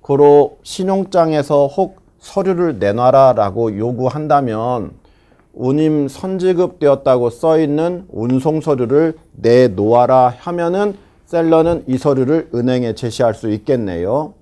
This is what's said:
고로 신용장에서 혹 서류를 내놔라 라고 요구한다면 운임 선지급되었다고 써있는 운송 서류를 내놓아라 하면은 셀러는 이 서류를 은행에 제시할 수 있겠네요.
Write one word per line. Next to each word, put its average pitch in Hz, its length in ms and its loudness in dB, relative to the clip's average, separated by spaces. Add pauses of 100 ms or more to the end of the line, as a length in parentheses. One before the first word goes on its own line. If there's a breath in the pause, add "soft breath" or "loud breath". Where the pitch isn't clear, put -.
고로 143 600 4
신용장에서 165 1040 -2
혹 190 340 -6 (180)
서류를 175 600 -4
내놔라 123 540 4
라고 107 440 -2
요구한다면 123 1160 -4 (600 soft breath)
운임 147 540 0
선지급되었다고 170 1200 0
써있는 160 800 -2
운송 131 500 -2
서류를 147 580 0 (140)
내놓아라 120 1040 4
하면은 175 580 -4 (280 soft breath)
셀러는 165 640 0
이 131 100 -2
서류를 139 580 0
은행에 120 400 -2
제시할 117 400 -2
수 110 160 -8
있겠네요. 107 920 -4